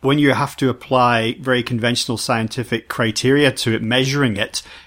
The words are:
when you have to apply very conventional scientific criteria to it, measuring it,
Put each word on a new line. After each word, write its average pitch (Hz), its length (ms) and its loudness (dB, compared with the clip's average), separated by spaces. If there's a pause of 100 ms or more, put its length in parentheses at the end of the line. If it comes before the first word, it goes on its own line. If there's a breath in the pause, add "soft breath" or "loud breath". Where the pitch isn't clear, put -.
when 139 180 2
you 143 140 4
have 143 240 -4
to 135 120 2
apply 120 720 0
very 127 240 0
conventional 120 540 -2
scientific 113 720 -4
criteria 131 600 2
to 113 220 -2
it, 113 80 -2
measuring 131 560 0
it, - 240 -4 (260 loud breath)